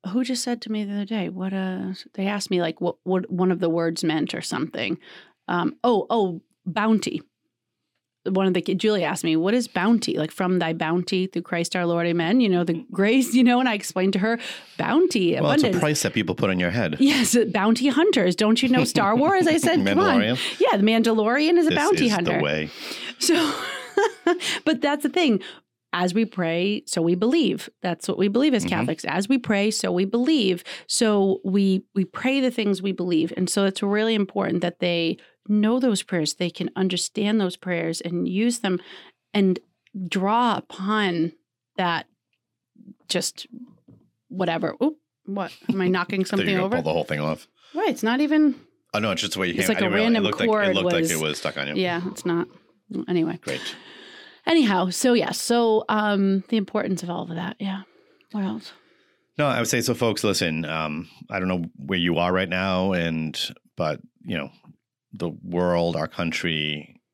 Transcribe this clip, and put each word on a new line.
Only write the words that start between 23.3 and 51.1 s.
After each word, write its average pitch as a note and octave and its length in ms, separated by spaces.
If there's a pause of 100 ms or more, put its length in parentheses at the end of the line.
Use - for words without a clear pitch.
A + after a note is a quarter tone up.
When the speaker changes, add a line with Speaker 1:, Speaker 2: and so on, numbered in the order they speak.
Speaker 1:
<laughs> - 600
but D4+ 160
that's D4 220
the B3 60
thing. A#3+ 320 (520)
As F3 200
we A3+ 100
pray, F#3 640
so - 160
we E3+ 140
believe. A#3 540 (120)
That's F3 260
what F#3+ 100
we G3+ 120
believe B3+ 240
as G#3 100
Speaker 2:
Mm-hmm. F3 60
Speaker 1:
Catholics. D#3+ 340
As F#3+ 240
we C4+ 100
pray, G#3+ 340
so F#3+ 200
we F3+ 140
believe. A3+ 580 (240)
So G3+ 560
we, F#3+ 400 (100)
we G3 120
pray C4 340
the B3+ 120
things G3+ 300
we G3 120
believe. F3 420
And F#3 140
so G3 160
it's F#3+ 180
really G#3+ 320
important G3 460
that F3 180
they E3+ 380 (320)
know G#3+ 320
those A#3 200
prayers. E3 340
They F3+ 140
can - 280
understand G3+ 640
those F3+ 160
prayers E3 420
and F3 260
use G#3+ 340
them F#3 200 (540)
and F#3+ 260 (480)
draw G#3 480
upon F#3+ 800 (420)
that E3+ 320 (1040)
just - 380 (840)
whatever. F3 520
Oop, D4+ 160 (280)
what? G3 260 (180)
Am F#3+ 120
I F#3 60
knocking F#3 320
Speaker 2:
<laughs> - 0
There - 20
you F#3 40
Speaker 1:
something G3 320
Speaker 2:
go. F#3 60
Speaker 1:
over? G3+ 140
Speaker 2:
Pull - 60
the D#2 100
whole D#2+ 100
thing D2 160
off. D2+ 280 (260)
Speaker 1:
Why? F#4+ 160
It's - 140
not A#3+ 180
even D4+ 340 (380)
Speaker 2:
Oh, G#2 60
no, G#2+ 120
it's F2+ 100
just F#2+ 120
the F#2+ 60
way F#2 80
you E2+ 80
Speaker 1:
It's F#2+ 120
Speaker 2:
came, A3 80
Speaker 1:
like - 80
Speaker 2:
I F#3+ 40
Speaker 1:
a - 20
Speaker 2:
didn't F3+ 40
realize, G#3 120
Speaker 1:
random A3+ 180
Speaker 2:
it G3+ 40
looked G#3 140
like, A#3 80
Speaker 1:
cord G#3+ 180
Speaker 2:
it F#3 80
looked F3+ 160
like F3 100
Speaker 1:
was E3 100